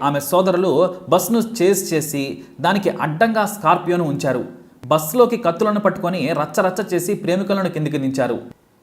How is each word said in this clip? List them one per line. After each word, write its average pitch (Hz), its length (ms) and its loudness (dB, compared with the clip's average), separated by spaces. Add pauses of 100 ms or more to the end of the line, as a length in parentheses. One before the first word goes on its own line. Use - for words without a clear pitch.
ఆమె 143 180 0
సోదరులు 180 760 2 (140)
బస్ను 180 300 2
చేజ్ 190 560 0
చేసి 139 480 -4 (180)
దానికి 190 300 2
అడ్డంగా 202 560 0
స్కార్పియోను 175 580 0
ఉంచారు. 139 400 -2 (420)
బస్సులోకి 226 500 2
కత్తులను 208 440 0
పట్టుకొని 180 520 -2
రచ్చరచ్చ 185 640 0
చేసి 175 200 0
ప్రేమికులను 190 540 -2
కిందికి 151 300 -2
దించారు. 131 640 -4 (220)